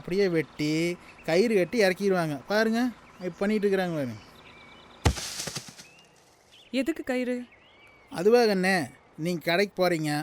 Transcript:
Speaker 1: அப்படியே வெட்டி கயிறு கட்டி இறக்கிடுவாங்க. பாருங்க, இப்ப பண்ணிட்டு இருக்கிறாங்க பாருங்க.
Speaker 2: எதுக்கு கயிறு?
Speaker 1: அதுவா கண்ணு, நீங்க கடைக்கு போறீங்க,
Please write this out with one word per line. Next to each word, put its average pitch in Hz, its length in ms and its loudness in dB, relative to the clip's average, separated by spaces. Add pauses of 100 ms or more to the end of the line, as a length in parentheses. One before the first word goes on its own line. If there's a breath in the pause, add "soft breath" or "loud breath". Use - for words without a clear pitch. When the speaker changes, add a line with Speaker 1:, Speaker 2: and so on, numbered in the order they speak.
Speaker 1:
அப்படியே 190 260 0 (120)
வெட்டி 151 340 -2 (560 loud breath)
கயிறு 214 320 4
கட்டி 180 260 -2
இறக்கிடுவாங்க. 175 500 0 (140)
பாருங்க, 220 300 2 (440)
இப்ப 180 140 -8
பண்ணிட்டு 202 260 0
இருக்கிறாங்க 190 360 0
பாருங்க. 117 180 -6 (2500)
Speaker 2:
எதுக்கு 311 300 -4
கயிறு? 247 260 -4 (840)
Speaker 1:
அதுவா 226 300 6
கண்ணு, 190 240 2 (500)
நீங்க 170 240 -2
கடைக்கு 180 320 0
போறீங்க, 165 320 0 (100)